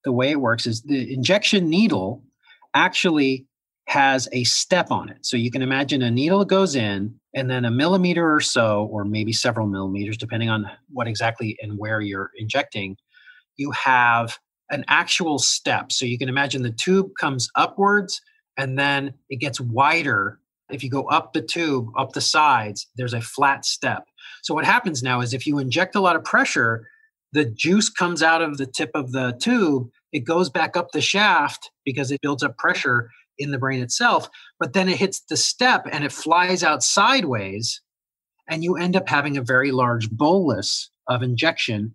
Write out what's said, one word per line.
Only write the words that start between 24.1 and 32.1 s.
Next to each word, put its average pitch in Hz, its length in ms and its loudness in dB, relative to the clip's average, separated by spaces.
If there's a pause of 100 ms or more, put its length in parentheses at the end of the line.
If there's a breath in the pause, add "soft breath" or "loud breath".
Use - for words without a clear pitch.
So 165 100 -4
what 151 100 0
happens 180 400 0
now 127 160 0
is 120 140 -4
if 127 120 -6
you 147 140 0
inject 147 360 -2
a 208 60 2
lot 175 140 4
of 156 80 -4
pressure, 120 640 0 (460 soft breath)
the 147 120 2
juice 170 440 2
comes 175 340 -2
out 165 180 4
of 151 160 -2
the 135 80 -4
tip 151 280 -6
of 131 180 -6
the 127 300 -2
tube, 156 480 2 (240)
it 147 80 -4
goes 170 280 2
back 156 280 -2
up 175 140 -4
the 151 100 -2
shaft 180 680 2 (120)
because 135 280 -4